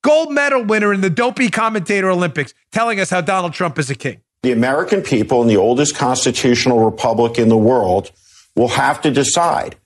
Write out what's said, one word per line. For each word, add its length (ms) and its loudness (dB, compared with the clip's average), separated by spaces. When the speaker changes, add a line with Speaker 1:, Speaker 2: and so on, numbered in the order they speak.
Speaker 1:
gold 260 2
medal 320 0
winner 320 0
in 60 -2
the 100 0
Dopey 380 0
Commentator 600 -2
Olympics, 440 -2
telling 300 -2
us 100 -4
how 120 0
Donald 320 -2
Trump 240 -4
is 120 -4
a 40 -4
king. 260 -10
Speaker 2:
The 100 0
American 500 0
people 400 0
in 60 4
the 80 4
oldest 400 2
constitutional 880 0
republic 540 0
in 100 2
the 80 4
world 560 2
will 140 2
have 340 -2
to 80 2
decide 760 0